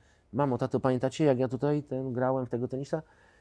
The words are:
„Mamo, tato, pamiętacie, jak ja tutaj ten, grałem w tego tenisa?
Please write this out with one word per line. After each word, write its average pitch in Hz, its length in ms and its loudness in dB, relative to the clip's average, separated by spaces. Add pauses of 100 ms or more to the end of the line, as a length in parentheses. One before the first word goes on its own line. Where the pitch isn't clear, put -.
(320)
„Mamo, 120 260 0
tato, 131 220 0
pamiętacie, 131 440 0
jak 135 140 6
ja 127 100 2
tutaj 143 340 0
ten, 131 300 -6
grałem 127 340 0
w - 40 -8
tego 123 180 -2
tenisa? 139 340 -6 (380)